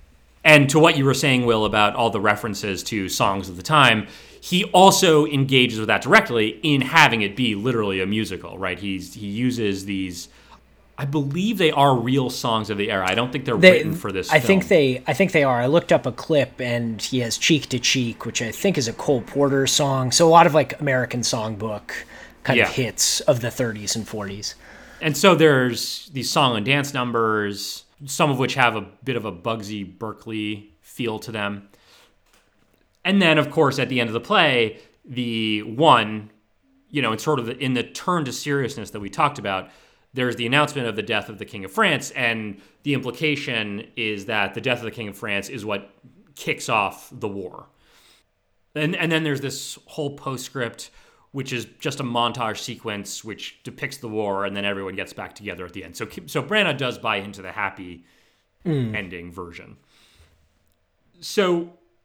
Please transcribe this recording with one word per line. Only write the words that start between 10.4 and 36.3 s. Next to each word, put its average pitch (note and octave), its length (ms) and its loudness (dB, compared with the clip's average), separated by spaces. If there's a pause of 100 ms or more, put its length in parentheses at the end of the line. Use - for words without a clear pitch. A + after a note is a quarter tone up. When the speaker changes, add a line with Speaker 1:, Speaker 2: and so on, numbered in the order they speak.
Speaker 1:
I C#3+ 80 -4
believe D#3 500 -2
they E3 140 4
are C#3 260 4
real B2 320 0
songs A2 400 -2
of G#2 80 -2
the G#2 140 -2
era. F#2+ 180 2
I F#2 60 2
don't B2 180 0
think C3+ 140 -6
they're A#2+ 100 0
Speaker 2:
They, F3+ 160 10
Speaker 1:
written D#3+ 220 2
for G2+ 180 -6
this F#2 180 -4
Speaker 2:
I D#3 80 6
think F#3+ 260 2
Speaker 1:
film. - 40 -14
Speaker 2:
they, C3+ 380 4
I D3 80 0
think F#3+ 180 0
they D3+ 120 4
are. B2 180 2
I B2 40 0
looked E3+ 260 2
up D#3 120 2
a B2+ 80 -4
clip, - 480 -2
and A#2+ 400 -4
he C3 200 -2
has A2+ 180 -4
Cheek - 320 2
to B2+ 80 -2
Cheek, A#2+ 480 -2
which A2+ 160 -6
I A2+ 100 -6
think G3 240 0
is B2+ 100 -2
a A2+ 60 -6
Cole B2+ 300 0
Porter C#3 440 0
song. C3 460 0
So E3+ 160 6
a - 0 -
lot E3+ 180 10
of, D3 60 2
like, D3 260 2
American B2+ 440 -2
songbook G#2+ 680 -6 (500)
kind B2 180 2
of G2+ 60 6
Speaker 1:
Yeah. - 40 0 (140)
Speaker 2:
hits - 360 -2
of B2+ 200 2
the A#2 100 -4
thirties G#2+ 460 -4
and A2 100 -8
forties. G2+ 500 -10 (440)
Speaker 1:
And D#3 160 -2
so G3 180 6
there's C3 760 2
these B2+ 180 -6
song C3+ 240 2
and G#2 120 -2
dance C#3 260 0
numbers, A2 880 -2 (260)
some D3+ 240 0
of C#3 80 -2
which B2+ 160 -2
have A#2+ 220 2
a G#2 60 -6
bit A#2+ 340 -8
of G#2+ 80 -6
a G#2 80 -6
Bugsy G#2+ 500 -6 (160)
Berkeley G#2+ 840 -8
feel A2 380 -8
to A2+ 120 -14
them. G2+ 360 -6 (1400)
And G3 160 4
then, D#3+ 180 6
of C#3+ 120 2
course, C#3+ 280 2
at B2+ 100 0
the B2+ 120 0
end A2+ 80 0
of G#2+ 60 -6
the A#2 60 -2
play, C3+ 580 2 (260)
the A2+ 580 -2
one, A2 680 2 (600)